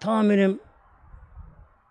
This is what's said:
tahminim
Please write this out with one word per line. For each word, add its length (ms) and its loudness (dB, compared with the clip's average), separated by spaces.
tahminim 600 0